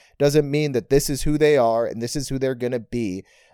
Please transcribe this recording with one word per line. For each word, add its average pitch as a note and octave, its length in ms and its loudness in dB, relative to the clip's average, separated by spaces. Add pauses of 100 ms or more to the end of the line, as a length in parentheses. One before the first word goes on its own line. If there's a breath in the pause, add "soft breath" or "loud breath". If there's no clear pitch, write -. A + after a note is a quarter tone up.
(180 soft breath)
Doesn't C#3+ 320 4
mean D3 220 -2
that A#2+ 160 -2
this C#3 220 2
is C3+ 140 -4
who D3+ 120 0
they D3+ 220 4
are A2+ 260 2
and A2+ 160 -6
this A#2+ 160 -6
is C#3 140 -8
who C3+ 80 -4
they're C3 160 -2
gonna B2 260 -4
be, G2+ 420 -6 (320 soft breath)